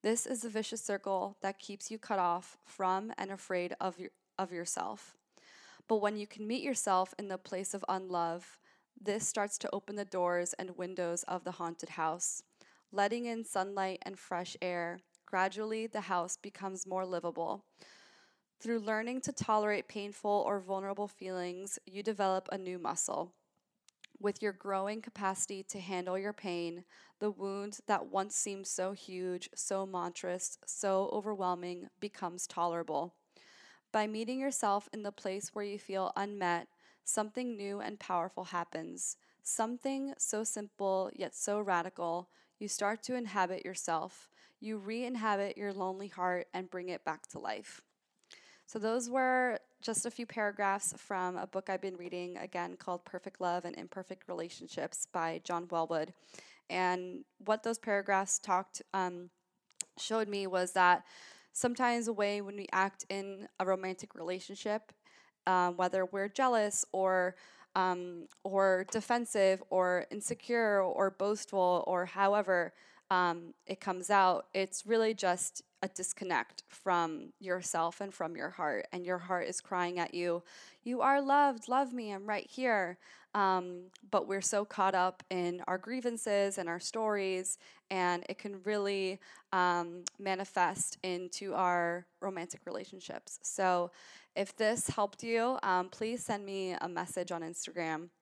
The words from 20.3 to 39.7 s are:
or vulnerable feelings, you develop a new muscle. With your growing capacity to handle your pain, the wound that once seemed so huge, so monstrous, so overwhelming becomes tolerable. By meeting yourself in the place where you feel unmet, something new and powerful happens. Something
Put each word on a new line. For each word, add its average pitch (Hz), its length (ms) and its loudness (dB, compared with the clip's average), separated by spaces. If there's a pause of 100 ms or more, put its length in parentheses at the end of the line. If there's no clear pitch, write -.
or 202 140 0
vulnerable 196 480 -4
feelings, 185 760 -6
you 190 160 -10
develop 190 480 0
a 190 80 -4
new 180 220 -6
muscle. - 540 -2 (880)
With 202 200 -2
your 208 120 0
growing 196 480 -2
capacity 196 640 -4
to - 180 -10
handle 180 360 -2
your 196 140 -2
pain, 175 540 -6 (340)
the 208 120 0
wound 196 560 -6
that - 180 2
once 196 320 0
seemed 196 300 -4
so 190 260 -2
huge, 185 600 -6
so 190 320 -2
monstrous, 180 800 -4
so 196 460 2
overwhelming 180 760 -2 (120)
becomes 180 480 -6
tolerable. 170 680 0 (760)
By 214 160 2
meeting 226 320 -2
yourself 214 540 2
in 214 100 -8
the 202 80 -4
place 202 420 -6
where 208 120 -4
you 202 120 -6
feel 190 380 -2
unmet, 190 520 0 (360)
something 220 540 -2
new 202 240 -4
and 208 180 -6
powerful 185 460 -2
happens. 175 720 -6 (240)
Something 269 760 -2